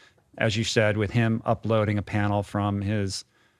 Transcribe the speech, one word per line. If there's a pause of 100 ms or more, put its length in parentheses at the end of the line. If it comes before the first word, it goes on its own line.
(360)
as
you
said,
with
him
uploading
a
panel
from
his (360)